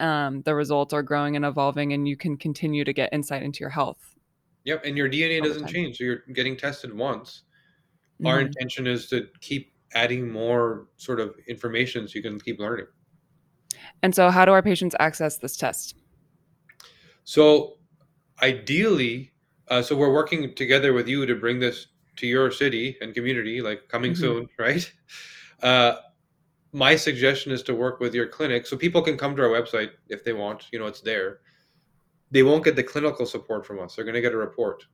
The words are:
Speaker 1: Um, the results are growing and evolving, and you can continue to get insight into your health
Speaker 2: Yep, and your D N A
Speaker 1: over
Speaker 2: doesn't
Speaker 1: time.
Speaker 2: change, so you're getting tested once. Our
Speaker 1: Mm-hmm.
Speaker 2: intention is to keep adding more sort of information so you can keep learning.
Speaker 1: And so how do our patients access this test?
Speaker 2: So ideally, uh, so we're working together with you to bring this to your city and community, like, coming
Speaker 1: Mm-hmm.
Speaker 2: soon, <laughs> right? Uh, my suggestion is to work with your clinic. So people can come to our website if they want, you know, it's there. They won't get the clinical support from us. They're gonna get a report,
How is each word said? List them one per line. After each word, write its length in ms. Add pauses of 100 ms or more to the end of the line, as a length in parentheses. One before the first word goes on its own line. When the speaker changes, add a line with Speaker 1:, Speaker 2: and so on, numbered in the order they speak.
Speaker 1:
Um, 420
the 120
results 400
are 80
growing 340
and 80
evolving, 480
and 160
you 80
can 200
continue 460
to 100
get 200
insight 300
into 180
your 100
health 460 (480)
Speaker 2:
Yep, 200
and 120
your 120
D 160
N 80
A 80
Speaker 1:
over 80
Speaker 2:
doesn't 160
Speaker 1:
time. 80
Speaker 2:
change, 260
so 60
you're 180 (100)
getting 240
tested 360
once. 500 (840)
Our 140
Speaker 1:
Mm-hmm. 80
Speaker 2:
intention 400
is 220
to 200 (120)
keep 340 (200)
adding 360
more 640
sort 240
of 140 (140)
information 600
so 80
you 60
can 180
keep 180
learning. 280 (1160)
Speaker 1:
And 120
so 160
how 140
do 80
our 100
patients 360
access 400
this 180
test? 400 (1300)
Speaker 2:
So 540 (640)
ideally, 920 (360)
uh, 140
so 140
we're 160
working 420
together 380
with 160
you 180
to 80
bring 260
this 280 (280)
to 100
your 240
city 500
and 140
community, 480
like, 260
coming 240
Speaker 1:
Mm-hmm. 80
Speaker 2:
soon, 320
<laughs> 60
right? 340 (680)
Uh, 340 (760)
my 240
suggestion 560
is 100
to 120
work 260
with 140
your 120
clinic. 400
So 100
people 260
can 140
come 200
to 60
our 60
website 420 (180)
if 160
they 80
want, 400
you 60
know, 80
it's 140
there. 400 (880)
They 120
won't 220
get 120
the 60
clinical 440
support 400
from 120
us. 160
They're 100
gonna 160
get 120
a 60
report, 560